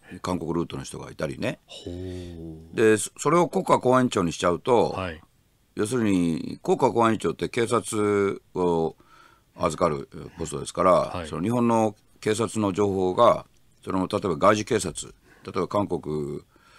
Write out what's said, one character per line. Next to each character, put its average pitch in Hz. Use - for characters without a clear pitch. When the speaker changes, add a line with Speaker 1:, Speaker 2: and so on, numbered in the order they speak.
Speaker 1:
韓 92
国 82
ル 85
ー 80
ト 69
の 67
人 -
が -
い -
た 78
り 69
ね。 131
Speaker 2:
ほ -
う。 87
Speaker 1:
で、 110
そ、 -
そ -
れ 160
を 175
国 190
家 139
公 127
安 127
委 -
員 120
長 98
に 82
し -
ち -
ゃ 87
う 82
と、 110
Speaker 2:
は 92
い。 82
Speaker 1:
要 104
す 113
る 113
に 87
国 180
家 131
公 113
安 113
委 110
員 95
長 82
っ -
て 85
警 117
察 104
を 85
預 85
か 85
る 69
ポ 82
ス 76
ト 73
で 69
す -
か 85
ら、 92
Speaker 2:
は 82
い。 -
Speaker 1:
そ -
の 80
日 104
本 120
の 113
警 107
察 107
の 101
情 98
報 92
が、 113
そ 95
れ 92
も 90
例 104
え 104
ば 82
外 98
事 107
警 107
察、 -
例 95
え 98
ば 85
韓 101
国 76